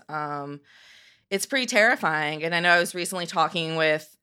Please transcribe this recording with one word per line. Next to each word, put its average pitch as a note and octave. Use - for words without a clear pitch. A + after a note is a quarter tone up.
um, D3
it's G3
pretty C4
terrifying. D#3
And E3
I E3+
know F3
I F3
was F3
recently F3
talking E3
with, D#3